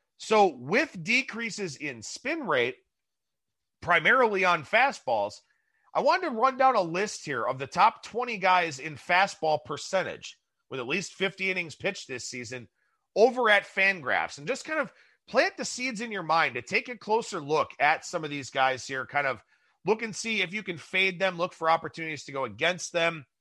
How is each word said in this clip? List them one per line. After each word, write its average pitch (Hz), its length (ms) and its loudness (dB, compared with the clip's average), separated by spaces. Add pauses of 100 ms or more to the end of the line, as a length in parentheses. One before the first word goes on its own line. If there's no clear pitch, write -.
(180)
So 202 400 4
with 180 460 -2
decreases 208 720 -4
in 131 260 -10
spin 285 460 -8
rate, 127 280 2 (1040)
primarily 190 640 4
on 170 200 4
fastballs, 127 720 0 (580)
I 156 80 0
wanted 330 280 2
to 240 60 -4
run 247 220 2
down 262 180 6
a 202 60 4
list 175 440 -4
here 127 180 -2
of 131 160 -2
the 135 80 -6
top 208 360 4
twenty 233 340 -6
guys 175 420 2
in 151 160 -10
fastball 175 680 2
percentage 147 760 -6 (320)
with 131 100 -6
at 117 80 -6
least 175 260 -4
fifty 190 380 -4
innings 175 240 -6
pitched - 320 -6
this 127 200 -10
season 123 400 -12 (480)
over 233 340 6
at 202 180 4
Fangraphs 143 680 0
and 147 100 -12
just 262 180 -6
kind 311 140 -4
of 240 120 -4 (360)
plant 339 300 2
the 262 80 -6
seeds 240 360 -6
in 233 100 -8
your 190 120 -6
mind 156 320 2
to 123 60 -4
take 247 280 -2
a 240 80 -12
closer 214 420 -2
look 147 300 0 (100)
at 147 260 2
some 165 180 -6
of 151 60 -6
these 143 200 -8
guys 131 380 0
here, 131 180 -6
kind 143 220 0
of 120 160 -4 (420)
look 220 160 2
and 220 140 -8
see 220 260 -4
if 180 120 -6
you 214 100 -8
can 175 140 -10
fade 185 420 -2
them, 185 180 0
look 175 160 -4
for 160 160 0
opportunities 160 560 -2
to 143 60 -16
go 135 140 -4
against 151 480 -2
them, 165 320 -2 (160)